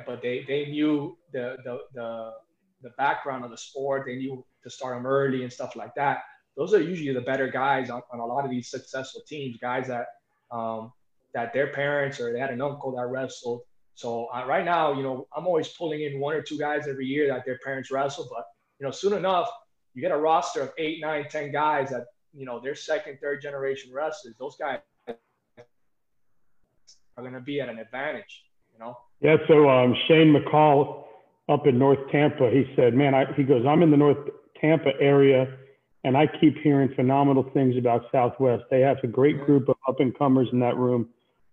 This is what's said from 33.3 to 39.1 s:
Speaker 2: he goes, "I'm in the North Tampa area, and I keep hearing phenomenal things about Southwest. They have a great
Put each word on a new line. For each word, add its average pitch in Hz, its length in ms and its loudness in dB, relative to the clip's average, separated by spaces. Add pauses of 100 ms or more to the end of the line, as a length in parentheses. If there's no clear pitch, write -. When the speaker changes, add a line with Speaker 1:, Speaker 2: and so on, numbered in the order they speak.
Speaker 2:
he 143 100 0
goes, 123 200 4
"I'm 156 180 6
in 160 80 8
the 147 60 6
North 143 220 6 (420)
Tampa 156 400 4
area, 139 560 4 (480)
and 131 120 2
I 151 100 6
keep - 320 2
hearing 139 360 2
phenomenal 135 500 2 (100)
things 127 240 2
about 120 340 0
Southwest. 123 580 0
They 131 100 4
have 131 220 4
a 127 40 -2
great 143 400 2